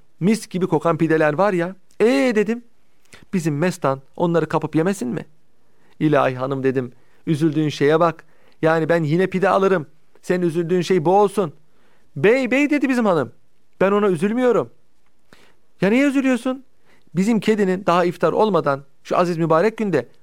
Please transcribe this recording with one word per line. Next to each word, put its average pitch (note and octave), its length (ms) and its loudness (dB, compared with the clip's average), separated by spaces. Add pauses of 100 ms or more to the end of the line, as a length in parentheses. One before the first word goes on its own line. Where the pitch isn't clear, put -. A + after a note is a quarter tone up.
(200)
mis G#3+ 260 0
gibi F#3 200 -4
kokan E3 320 -2
pideler D#3 340 2
var F#3+ 200 0
ya." F3+ 240 -4 (240)
"Ee?" B3+ 340 2
dedim. A3 300 -2 (680)
"Bizim D#3 240 -2
Mestan D3 440 -2 (140)
onları E3+ 320 0
kapıp D#3 280 -2
yemesin G3 320 -2
mi?" F#3+ 180 -8 (760)
"İlahi C3+ 360 2
hanım," C3+ 260 -4
dedim, C3 300 -2 (340)
"üzüldüğün D#3 420 0
şeye D3 320 2
bak. E3 240 -2 (380)
Yani D#3+ 260 0
ben E3+ 140 2
yine E3+ 240 0
pide F#3 220 0
alırım. F#3+ 380 2 (360)
Senin F3+ 240 -2
üzüldüğün E3+ 340 -2
şey E3+ 240 0
bu F#3+ 160 4
olsun." G3+ 320 0 (640)
"Bey, A3 340 2
bey," C#4 200 0
dedi C#4+ 180 0
bizim A#3+ 180 0
hanım. D3+ 260 0 (480)
"Ben F#3+ 120 2
ona G#3 160 2
üzülmüyorum." G3+ 600 0 (1120)
"Ya F#3+ 100 2
niye C4+ 160 2
üzülüyorsun?" C4 580 -2 (500)
"Bizim G3 260 0
kedinin G3 460 0
daha F3 180 2
iftar E3+ 280 0
olmadan D3+ 520 0 (200)
şu - 120 -4
aziz F3 220 0
mübarek E3 380 2
günde F3+ 320 -2 (140)